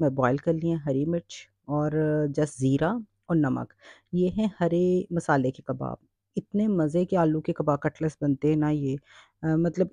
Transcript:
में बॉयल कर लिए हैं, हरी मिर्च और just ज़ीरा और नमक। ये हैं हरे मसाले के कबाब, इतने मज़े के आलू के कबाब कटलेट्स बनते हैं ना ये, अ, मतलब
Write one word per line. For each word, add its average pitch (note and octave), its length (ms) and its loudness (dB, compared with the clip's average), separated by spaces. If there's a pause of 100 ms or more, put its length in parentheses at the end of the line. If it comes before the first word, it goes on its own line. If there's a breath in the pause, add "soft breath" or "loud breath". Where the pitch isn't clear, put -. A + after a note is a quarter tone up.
में D3+ 140 2
बॉयल C3 220 2
कर E3 160 0
लिए E3 180 -2
हैं, E3 120 -4
हरी C#3+ 220 0
मिर्च - 440 -6 (200)
और D3 220 -2 (360)
just C#3+ 320 -2
ज़ीरा D3+ 440 0 (260)
और F3 60 2
नमक। B2+ 380 0 (400 loud breath)
ये F3+ 160 2
हैं G3+ 300 -2
हरे F3+ 540 2
मसाले C#3+ 380 2
के - 160 -10
कबाब, C3 300 -6 (400)
इतने G#3 300 -2
मज़े E3+ 380 2
के F#3+ 100 -2
आलू D#3 260 2
के E3+ 120 -4
कबाब D3+ 260 0
कटलेट्स D#3 420 -4
बनते D3 280 0
हैं D#3 80 2
ना D3+ 120 0
ये, C#3+ 260 -2 (480 soft breath)
अ, D#3+ 40 0
मतलब E3+ 460 0